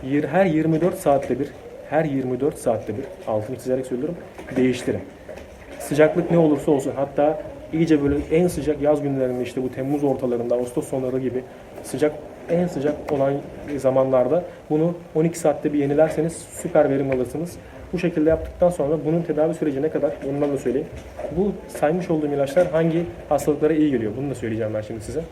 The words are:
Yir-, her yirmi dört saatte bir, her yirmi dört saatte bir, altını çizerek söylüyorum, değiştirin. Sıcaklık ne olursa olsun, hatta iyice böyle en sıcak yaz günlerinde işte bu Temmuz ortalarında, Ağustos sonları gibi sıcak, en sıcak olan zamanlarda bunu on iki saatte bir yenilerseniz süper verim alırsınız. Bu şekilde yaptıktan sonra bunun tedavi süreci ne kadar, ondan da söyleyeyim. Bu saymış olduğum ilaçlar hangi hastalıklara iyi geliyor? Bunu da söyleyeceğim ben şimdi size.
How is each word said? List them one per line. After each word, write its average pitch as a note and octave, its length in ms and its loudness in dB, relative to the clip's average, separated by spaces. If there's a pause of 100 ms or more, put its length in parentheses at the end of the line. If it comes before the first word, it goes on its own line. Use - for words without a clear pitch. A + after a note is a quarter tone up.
Yir-, C#3+ 240 0
her F3+ 180 4
yirmi D#3 360 2
dört F3+ 160 0
saatte C#3 420 2
bir, C#3 80 -2 (420)
her D#3+ 160 2
yirmi B2+ 340 -2
dört D3+ 180 0
saatte A2 400 -2
bir, C3+ 60 -6 (240)
altını A2+ 300 -2
çizerek C3 280 -2
söylüyorum, D3+ 300 -4 (400)
değiştirin. B2+ 460 2 (760)
Sıcaklık D#3 520 4
ne E3+ 60 4
olursa D#3 340 4
olsun, C3+ 240 2
hatta D3 460 0 (320)
iyice D#3 300 4
böyle C#3+ 120 4 (160)
en F3 160 4
sıcak D3 340 -2
yaz D3 200 4
günlerinde C3 420 0
işte B2+ 200 -4
bu B2+ 80 -4
Temmuz C#3 320 -2
ortalarında, B2 520 0
Ağustos B2 340 -4
sonları C3 300 -2
gibi B2+ 240 -4 (400)
sıcak, D3 280 0 (380)
en F3 180 2
sıcak D3 440 -2
olan C#3 220 2 (440)
zamanlarda C3 680 4 (260)
bunu D#3+ 260 2 (200)
on D#3+ 80 4
iki E3 160 0
saatte D3 340 2
bir D3 60 2
yenilerseniz D#3 540 2
süper D#3+ 560 0
verim C#3 220 0
alırsınız. B2+ 460 -2 (360)
Bu F3 60 -2
şekilde D#3+ 300 2
yaptıktan D#3+ 400 2
sonra D#3 360 0
bunun E3 160 2
tedavi D#3+ 320 0
süreci D3 280 -2
ne D#3 80 2
kadar, C#3+ 220 0 (180)
ondan C#3+ 240 0
da C3+ 40 -2
söyleyeyim. C3 300 -2 (500)
Bu G3 140 2 (160)
saymış E3+ 420 0
olduğum D3+ 180 0
ilaçlar C#3+ 400 2
hangi E3 360 2 (260)
hastalıklara D3+ 440 2
iyi D3+ 180 4
geliyor? A2 260 0
Bunu C#3 120 -4
da B2+ 60 -4
söyleyeceğim A2 380 -4
ben G#2+ 80 -2
şimdi A2 200 -10
size. A#2+ 200 -6 (100)